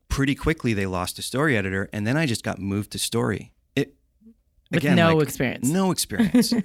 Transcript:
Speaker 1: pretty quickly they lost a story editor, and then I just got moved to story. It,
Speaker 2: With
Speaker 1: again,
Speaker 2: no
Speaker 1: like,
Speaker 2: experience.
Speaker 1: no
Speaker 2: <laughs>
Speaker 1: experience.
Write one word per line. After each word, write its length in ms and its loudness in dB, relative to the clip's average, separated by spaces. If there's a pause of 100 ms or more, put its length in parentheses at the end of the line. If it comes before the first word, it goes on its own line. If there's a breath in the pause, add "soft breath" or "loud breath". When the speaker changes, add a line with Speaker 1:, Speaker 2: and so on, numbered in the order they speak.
Speaker 1:
pretty 260 2
quickly 380 0
they 120 0
lost 320 -4
a 40 -12
story 340 0
editor, 380 -2
and 120 -4
then 120 0
I 80 0
just 180 -2
got 160 -4
moved 320 -4
to 80 -10
story. 540 -4 (220)
It, 200 -2 (760)
Speaker 2:
With 120 0
Speaker 1:
again, 140 4
Speaker 2:
no 180 6
Speaker 1:
like, 120 2
Speaker 2:
experience. 400 -4
Speaker 1:
no 240 2
Speaker 2:
<laughs> 40 0
Speaker 1:
experience. 580 2 (120)